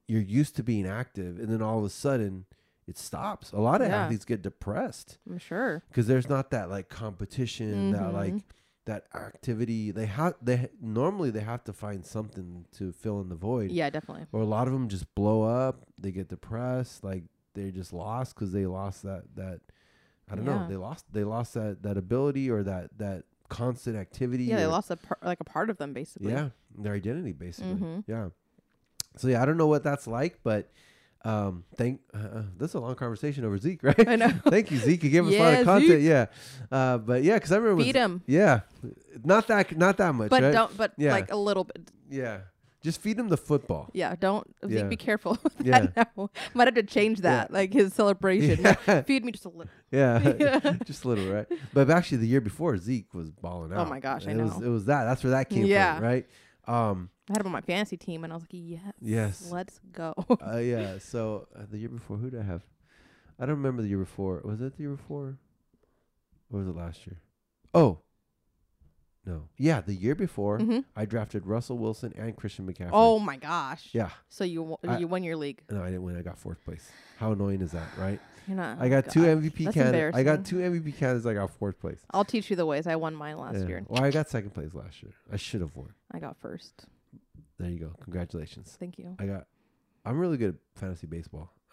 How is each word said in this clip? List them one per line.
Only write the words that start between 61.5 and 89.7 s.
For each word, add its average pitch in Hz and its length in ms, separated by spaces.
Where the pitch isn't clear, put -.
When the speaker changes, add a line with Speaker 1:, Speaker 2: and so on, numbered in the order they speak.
Speaker 1:
uh, 104 160
the 107 80
year 110 120
before, 113 260
who 120 140
did 123 100
I 107 40
have? 92 180
I 127 80
don't 151 100
remember 131 260
the 104 60
year 98 100
before. 95 460
Was 107 160
it 135 160
the 160 80
year 143 120
before? 139 420
Or 101 100
was 95 80
it 87 80
last 85 300
year? 90 140
Oh. 131 240
No. 82 220
Yeah, 139 240
the 104 120
year 104 200
before, 107 440
Speaker 2:
Mm-hmm. 226 200
Speaker 1:
I 107 80
drafted 104 420
Russell 117 300
Wilson 110 400
and 110 180
Christian 98 320
McCaffrey. 90 260
Speaker 2:
Oh, 220 260
my 175 180
gosh. 151 560
Speaker 1:
Yeah. 110 160
Speaker 2:
So - 140
you 165 160
w-, 160 260
Speaker 1:
I 120 120
Speaker 2:
you 170 80
won 185 160
your 165 140
league. 143 340
Speaker 1:
No, 101 120
I 90 40
didn't 92 180
win. 90 120
I 87 60
got 87 160
fourth - 260
place. - 260
How 110 140
annoying 98 280
is 85 120
that, 82 160
right? 95 200
Speaker 2:
You're 190 100
not, 156 240
Speaker 1:
I 123 60
Speaker 2:
oh - 20
Speaker 1:
got 135 220
two 160 140
Speaker 2:
God. 170 40
Speaker 1:
M 156 140
V 156 80
P 160 140
Speaker 2:
That's 202 100
Speaker 1:
candid-, 156 400
I 170 80
got 151 160
Speaker 2:
embarrassing. 190 60
Speaker 1:
two 180 200
M 180 80
V 170 80
P 151 120
candidates. 127 340
I 113 80
got 98 160
fourth 98 280
place. - 220
Speaker 2:
I'll 202 120
teach 214 240
you 202 80
the 175 80
ways. 156 220
I 165 100
won 160 180
mine 151 220
last 127 220
Speaker 1:
Yeah. 95 80
Speaker 2:
year. 90 200
Speaker 1:
Well, 123 160
I 139 80
got 156 200
second 101 240
place 78 180
last 92 300
year. - 100
I 101 60
should 101 240
have 80 160
won. 71 160
Speaker 2:
I - 100
got - 180
first. - 480
Speaker 1:
There 87 100
you 87 100
go. 80 140
Congratulations. 87 800
Speaker 2:
Thank 180 180
you. 180 200
Speaker 1:
I 98 80
got, 98 200